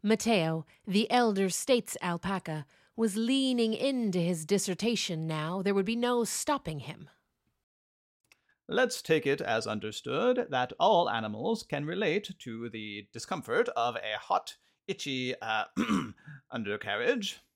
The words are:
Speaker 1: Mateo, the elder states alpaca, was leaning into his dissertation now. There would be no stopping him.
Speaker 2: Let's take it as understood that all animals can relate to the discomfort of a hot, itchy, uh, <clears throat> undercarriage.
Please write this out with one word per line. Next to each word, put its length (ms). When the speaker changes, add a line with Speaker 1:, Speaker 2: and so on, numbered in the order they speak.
Speaker 1:
Mateo, 640
the 240
elder 400
states 500
alpaca, 640
was 220
leaning 580
into 460
his 260
dissertation 800
now. 360
There 120
would 100
be 120
no 260
stopping 580
him. 300
Speaker 2:
Let's 320
take 260
it 140
as 280
understood 840
that 300
all 280
animals 540
can 220
relate 560
to 280
the 440
discomfort 580
of 240
a 240
hot, 380
itchy, 520
uh, 260
<clears throat> 760
undercarriage. 880